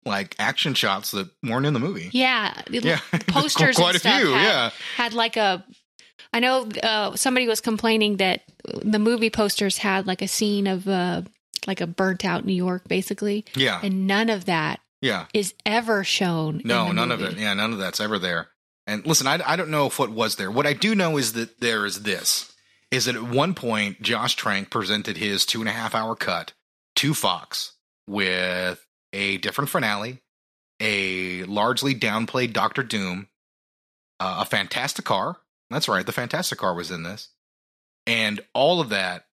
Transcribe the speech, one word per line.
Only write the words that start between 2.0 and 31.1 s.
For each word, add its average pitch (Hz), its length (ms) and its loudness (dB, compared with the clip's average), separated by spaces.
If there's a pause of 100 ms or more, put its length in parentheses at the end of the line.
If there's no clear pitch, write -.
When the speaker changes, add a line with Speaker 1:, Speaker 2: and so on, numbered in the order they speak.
Speaker 2:
Yeah, 247 420 2 (160)
the 233 120 -2
Speaker 1:
Yeah. 160 180 2 (120)
<laughs> - 0 - (160)
Speaker 2:
posters 254 500 4
Speaker 1:
Quite 175 100 6
Speaker 2:
and 180 80 4
Speaker 1:
a 175 40 2
Speaker 2:
stuff 202 220 4
Speaker 1:
few, 165 120 4
Speaker 2:
had, 196 100 4
Speaker 1:
yeah. 143 260 4 (280)
Speaker 2:
had, 233 180 -2
like, 226 200 0
a, 196 300 2 (640)
I 233 100 0
know, 254 280 2 (140)
uh, 214 320 0
somebody 254 320 2
was 220 120 2
complaining 220 580 2
that 185 260 2 (400)
the 214 160 4
movie 220 320 4
posters 202 480 2
had, 190 260 0
like, 185 160 -2
a 196 60 -2
scene 202 400 0
of, 190 200 -2
uh, 180 360 0 (420)
like, 190 160 -4
a 170 60 -2
burnt 185 360 0
out 175 220 -2
New 190 80 0
York, 180 340 -2
basically. 202 580 -2 (100)
Speaker 1:
Yeah. 131 260 2
Speaker 2:
And 190 240 0
none 208 240 4
of 196 160 0
that 160 340 0 (220)
Speaker 1:
Yeah. 107 320 0
Speaker 2:
is 208 200 0 (120)
ever 220 380 2
shown 160 580 0
in - 60 -6
Speaker 1:
No, 117 200 2
Speaker 2:
the 101 60 0
Speaker 1:
none 117 180 0
of 113 100 -2
Speaker 2:
movie. 95 140 -4
Speaker 1:
it. 98 40 -10
Yeah, 107 140 -2
none 104 180 -2
of 107 80 -6
that's 92 220 -4
ever 107 180 -2
there. 87 300 -4 (360)
And 104 200 -6
listen, 151 220 2
I, 156 180 2
I 143 100 2
don't 170 160 -2
know 147 160 4
if - 120 -4
what 127 100 2
was 110 260 0
there. 98 160 -4
What 135 160 2
I 147 60 2
do 208 220 2
know 170 220 2
is 117 160 0
that 113 280 -6
there 113 240 2
is 98 180 -6
this, - 480 -2 (380)
is 127 160 0
that 123 100 0
at 110 80 -6
one 139 300 2
point, 107 480 -2
Josh 117 340 0
Trank 101 340 -2
presented 104 480 -2
his 101 280 0
two - 140 -2
and 110 100 -2
a 104 40 -4
half 113 200 -6
hour 113 220 -2
cut 85 380 -4 (420)
to 147 180 2
Fox - 600 -4 (340)
with 92 800 -2 (280)
a 98 240 -2
different 104 320 -4
finale, 113 500 -2 (600)
a 92 640 -2